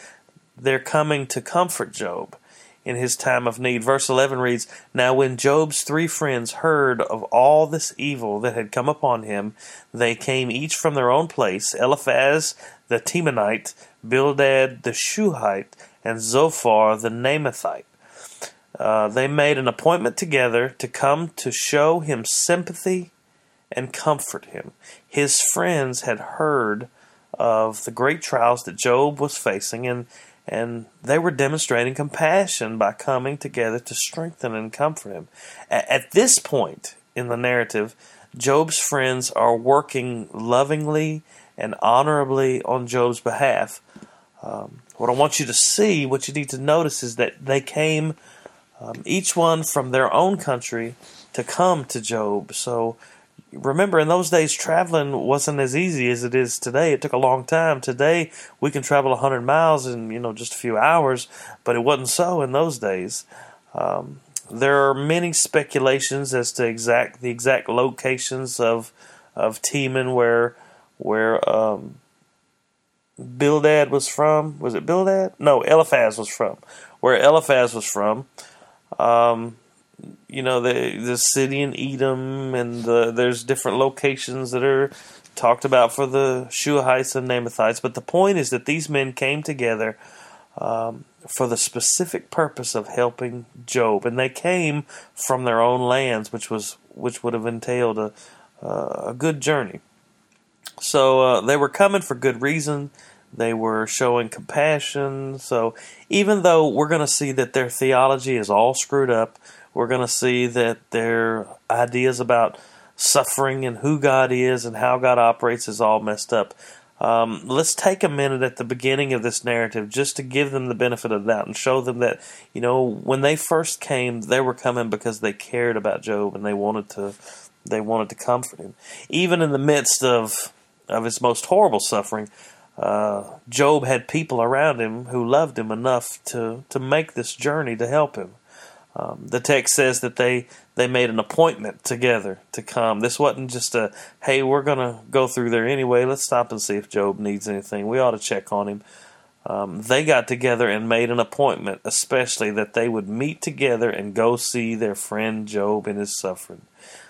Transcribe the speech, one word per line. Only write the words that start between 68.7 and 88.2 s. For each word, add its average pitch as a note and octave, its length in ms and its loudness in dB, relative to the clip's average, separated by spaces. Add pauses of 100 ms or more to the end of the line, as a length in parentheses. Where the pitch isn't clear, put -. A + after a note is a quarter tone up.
of A2 260 -2
Teman C3 540 -2
where, A#2+ 400 2 (440)
where, A2 500 0
um, A2 480 -2 (1400)
Bildad D3 540 6
was C#3 180 0
from. D3+ 520 2
Was A#2 140 -2
it - 120 -4
Bildad? F#3+ 520 2
No, C#3+ 240 6
Eliphaz C3 560 6
was G#2+ 100 -6
from. - 300 -4 (420)
Where B2+ 160 6
Eliphaz C3 580 6
was A2 100 -6
from. G#2+ 420 0 (720)
Um, A#2 600 2 (720)
you C3+ 120 -8
know, B2+ 200 2
the, B2 360 0
the A#2+ 200 -4
city C3+ 440 0
in C#3 160 -2
Edom, C3 800 -4
and A#2+ 300 -4
the, A#2 260 4
there's A#2+ 320 0
different B2 360 -2
locations C3 760 -2
that B2+ 100 0
are C#3 300 2 (420)
talked A#2+ 300 2
about B2 280 4
for C#3 140 -2
the C3 420 0
Shuhites C3 680 0
and B2+ 120 -4
Namathites. A#2 540 0
But B2 120 -4
the B2+ 60 -10
point F#3+ 380 2